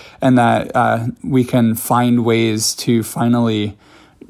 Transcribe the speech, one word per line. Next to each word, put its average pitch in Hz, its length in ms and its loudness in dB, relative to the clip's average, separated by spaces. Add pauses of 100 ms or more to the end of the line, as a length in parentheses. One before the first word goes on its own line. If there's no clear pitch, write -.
(220)
and 127 160 4
that, 113 380 0
uh, 113 320 0 (160)
we 131 220 0
can 117 300 2
find 120 500 0
ways 113 500 0
to 117 280 0
finally 113 760 -2 (520)